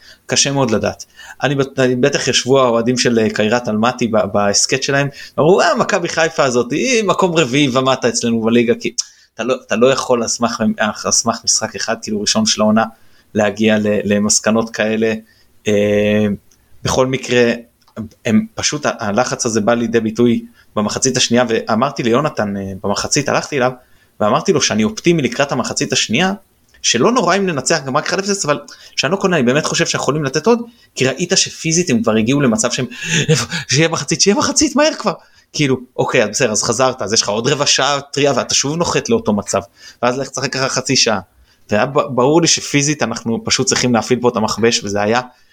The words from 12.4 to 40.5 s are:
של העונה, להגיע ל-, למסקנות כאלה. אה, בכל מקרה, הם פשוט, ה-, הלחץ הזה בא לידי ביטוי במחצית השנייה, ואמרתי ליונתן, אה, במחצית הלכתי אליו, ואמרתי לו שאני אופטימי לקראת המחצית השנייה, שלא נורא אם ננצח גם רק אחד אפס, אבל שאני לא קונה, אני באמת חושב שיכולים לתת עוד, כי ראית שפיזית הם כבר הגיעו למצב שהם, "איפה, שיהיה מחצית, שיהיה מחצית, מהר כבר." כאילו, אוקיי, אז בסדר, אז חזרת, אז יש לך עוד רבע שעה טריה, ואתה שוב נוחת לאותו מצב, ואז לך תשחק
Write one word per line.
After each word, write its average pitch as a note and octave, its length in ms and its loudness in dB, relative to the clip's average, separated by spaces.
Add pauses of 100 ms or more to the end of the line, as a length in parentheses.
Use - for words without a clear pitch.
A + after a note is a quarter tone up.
של - 140 -2
העונה, G#2+ 240 4 (500)
להגיע G#2+ 440 2
ל-, G#2 260 2
למסקנות A2 680 2
כאלה. A2 440 0 (540)
אה, G#2 580 2 (580)
בכל C3 220 2
מקרה, B2 460 2 (720)
הם A2 300 2
פשוט, - 320 -4
ה-, A2 120 0
הלחץ A#2 480 -2
הזה A2 140 0
בא A#2 140 2
לידי A#2 260 2
ביטוי A#2 440 2 (320)
במחצית A#2+ 400 -2
השנייה, B2 320 2
ואמרתי A2+ 540 0
ליונתן, A#2 540 0
אה, G2 160 -8 (100)
במחצית G#2 460 -2
הלכתי D3 280 -2
אליו, B2 160 0 (480)
ואמרתי C3+ 320 2
לו D3 100 2
שאני G#2+ 220 0
אופטימי D#3+ 380 0
לקראת C#3 300 -2
המחצית - 400 -4
השנייה, F#3+ 400 0 (500)
שלא D#3 300 2
נורא F#3+ 240 2
אם G3 100 0
ננצח D#3+ 400 -2
גם C3 100 -4
רק D#3 100 -2
אחד F3 120 -2
אפס, G3 260 -4
אבל D3 160 0 (360)
שאני C#3 160 -2
לא G3 40 0
קונה, F#3 200 0
אני C3 80 2
באמת C#3 220 2
חושב D#3+ 200 0
שיכולים C#3+ 380 -2
לתת D3+ 220 -4
עוד, A#3 140 2 (340)
כי B2+ 120 0
ראית F3 280 -2
שפיזית E3 560 -2
הם A#2 120 2
כבר A2 140 2
הגיעו A#2+ 240 2
למצב A#2 300 2
שהם, B2+ 160 -4 (420)
"איפה, D#3 180 2 (220)
שיהיה D#3 200 2
מחצית, D#3 320 -4
שיהיה G3+ 160 4
מחצית, D4+ 400 0
מהר D4+ 220 2
כבר." G3 140 -2 (400)
כאילו, C3+ 240 0 (200)
אוקיי, B2+ 280 2
אז G#2 40 -2
בסדר, A2 240 -2
אז A2 100 -2
חזרת, A#2+ 400 0
אז G2+ 100 -4
יש A2+ 100 0
לך - 60 -4
עוד A2+ 180 -2
רבע C#3 200 0
שעה C#3 340 0 (120)
טריה, C#3 240 0
ואתה - 180 -2
שוב C#3+ 220 -2
נוחת E3+ 320 -2
לאותו A2+ 240 0
מצב, G2+ 280 -2 (420)
ואז B2+ 160 -2
לך C#3 100 -6
תשחק C3 240 -6